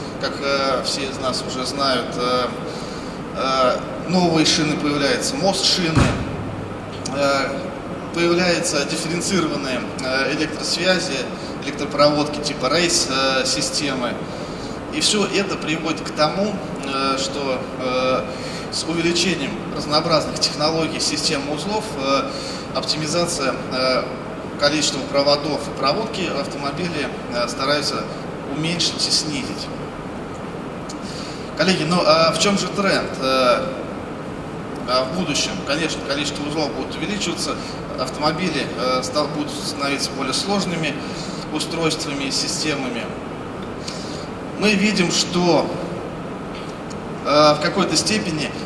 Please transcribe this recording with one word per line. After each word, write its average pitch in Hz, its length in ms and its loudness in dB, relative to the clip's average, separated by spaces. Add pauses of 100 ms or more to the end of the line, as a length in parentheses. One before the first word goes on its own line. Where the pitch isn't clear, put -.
(220)
как, 139 200 -2
э, 135 440 2
все - 160 -2
из 135 180 -4
нас 131 260 -2
уже 127 200 -4
знают, 135 500 0
э, 247 320 2 (880)
э, 131 420 4 (300)
новые 165 380 6
шины 151 320 4
появляются, 139 580 2
мост 190 300 2
шины. 160 380 4 (1120)
Э, 139 320 4 (640)
появляются 170 720 4
дифференцированные, 151 960 0 (220)
э, 131 300 0
электросвязи, 165 840 0 (480)
электропроводки 147 760 4
типа - 280 0
рейс, 170 400 4
э, 135 340 2
системы. 131 680 0 (800)
И 156 80 -2
все 202 240 4
это 170 300 0
приводит 156 460 -2
к - 100 -6
тому, 185 420 2 (320)
э, 135 320 0
что, 135 420 -2 (220)
э, 127 420 2 (480)
с - 120 -4
увеличением 165 680 0 (240)
разнообразных 147 640 2
технологий 151 600 0
системы 143 560 0
узлов, 208 280 -2 (140)
э, - 320 2 (460)
оптимизация, 151 800 0 (160)
э, 127 320 2 (560)
количества 294 400 4 (100)
проводов 143 580 4
и - 120 -6
проводки 170 500 0 (100)
автомобили, 143 680 -4 (240)
э, 120 140 2
стараются 139 560 0 (520)
уменьшить 165 520 0
и - 40 -2
снизить. 143 560 -2 (1900)
Коллеги, 180 260 4
ну, 175 220 4
а 160 260 8
в 151 60 0
чем 196 220 4
же 175 80 0
тренд? 180 420 2 (100)
Э, 131 460 4 (1200)
а 131 180 4
в - 120 -2
будущем, 147 360 0 (120)
конечно, 151 420 0
количество 143 360 -2
узлов 147 300 0
будет - 220 -4
увеличиваться, - 600 -2 (440)
автомобили, 151 680 0 (120)
э, 127 240 0
стал-, 294 240 0
будут - 240 -4
становиться 139 680 -2
более 135 160 -2
сложными 165 600 0 (600)
устройствами, 151 800 -2
системами. 127 720 -2 (1600)
Мы 214 140 4
видим, 185 380 4
что, 175 540 4 (1600)
э, 151 280 8
в 147 80 0
какой-то 170 340 2
степени, 156 540 0 (160)